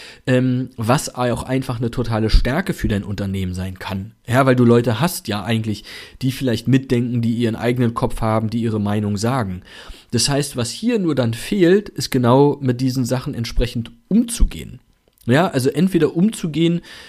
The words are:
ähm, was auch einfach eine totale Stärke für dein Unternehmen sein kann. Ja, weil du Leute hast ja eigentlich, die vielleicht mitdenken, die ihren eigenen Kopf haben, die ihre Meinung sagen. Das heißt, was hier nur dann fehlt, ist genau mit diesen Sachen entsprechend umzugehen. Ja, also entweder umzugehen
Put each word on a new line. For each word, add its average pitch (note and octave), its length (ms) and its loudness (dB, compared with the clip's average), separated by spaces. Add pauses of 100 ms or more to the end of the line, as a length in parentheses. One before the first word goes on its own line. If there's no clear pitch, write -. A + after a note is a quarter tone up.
(260)
ähm, B2+ 520 0
was B2 360 0
auch B2 300 -2
einfach B2+ 360 -4
eine A#2+ 120 -2
totale A2+ 380 -2
Stärke D#3 420 2
für - 160 -4
dein G2+ 160 0
Unternehmen F#2+ 500 -4
sein F#2 240 -8
kann. G2+ 360 -8 (120)
Ja, B2+ 200 2
weil C3 100 6
du B2 80 4
Leute A#2 380 4
hast - 260 -4
ja G#2 160 -6
eigentlich, A2 400 -4 (380)
die C3 100 0
vielleicht B2 380 -2
mitdenken, B2 520 0
die A2+ 120 0
ihren A2+ 240 -2
eigenen B2 360 0
Kopf - 280 -4
haben, A2 280 0
die A2+ 120 -2
ihre A2 180 -2
Meinung G#2 380 -2
sagen. G2+ 460 -4 (480)
Das A#2+ 180 0
heißt, C#3+ 260 -2
was A#2 160 -4
hier A#3 260 0
nur F3 160 0
dann A#2+ 200 0
fehlt, F#3+ 560 2
ist - 200 -8
genau C3+ 520 4
mit B2 180 0
diesen C3 240 0
Sachen B2+ 300 -4
entsprechend A#2 580 -2 (160)
umzugehen. F#3 720 0 (500)
Ja, D#3 180 4
also C3+ 220 0
entweder E3 460 2
umzugehen E3+ 640 0 (280)